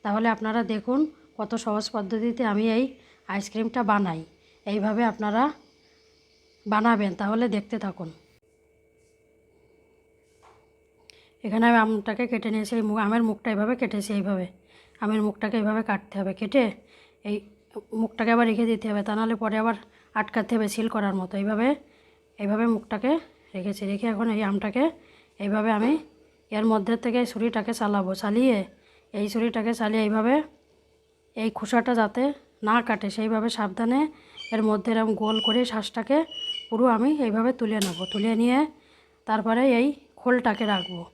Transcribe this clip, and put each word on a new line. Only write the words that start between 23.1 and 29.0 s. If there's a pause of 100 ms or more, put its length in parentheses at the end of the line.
রেখেছি,
রেখে
এখন
এই
আমটাকে (560)
এইভাবে
আমি (600)
এর
মধ্যে (100)
থেকে
এই
ছুরিটাকে
চালাবো, (100)
চালিয়ে (560)